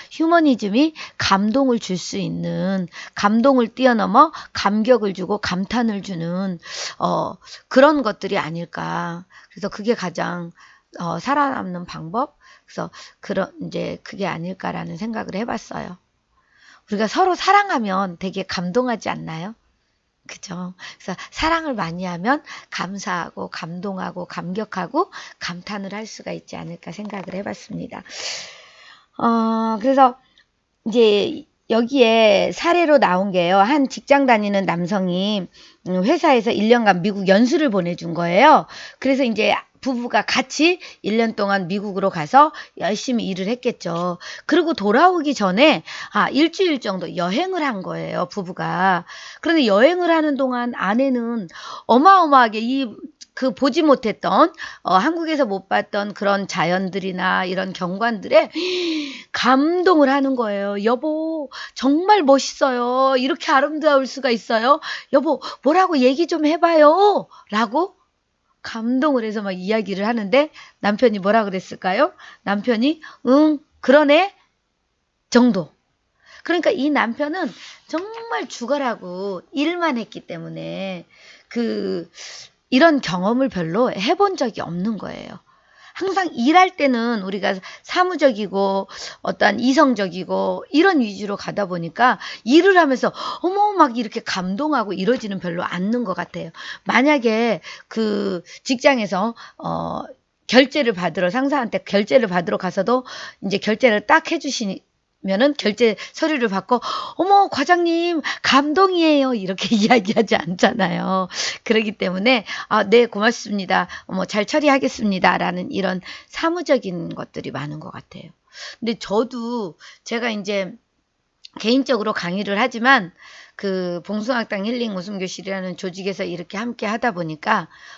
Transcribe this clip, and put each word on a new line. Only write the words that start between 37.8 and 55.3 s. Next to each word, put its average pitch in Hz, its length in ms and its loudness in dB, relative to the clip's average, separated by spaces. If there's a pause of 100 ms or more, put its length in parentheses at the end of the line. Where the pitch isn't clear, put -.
거예요. 175 520 6 (340)
그래서 269 240 2
이제 208 300 0 (280)
부부가 240 420 -2
같이 311 560 0 (240)
일 208 140 -2
년 226 180 0
동안 196 340 -2
미국으로 196 400 -2
가서 254 420 4 (280)
열심히 202 480 -2
일을 190 200 -6
했겠죠. 180 720 -4 (280)
그리고 320 280 2
돌아오기 285 600 2
전에, 208 500 2 (280)
아, 190 180 2
일주일 320 520 0
정도 175 340 -6
여행을 302 480 -2
한 226 180 -4
거예요, 170 480 -6
부부가. 175 760 -2 (340)
그런데 311 280 2
여행을 320 440 4
하는 311 240 2
동안 247 400 -2
아내는 233 720 -2 (380)
어마어마하게 269 760 6
이, 254 320 -2 (400)
그 262 200 -2
보지 277 300 0
못했던, 233 720 2 (300)
어, 180 120 2
한국에서 311 500 2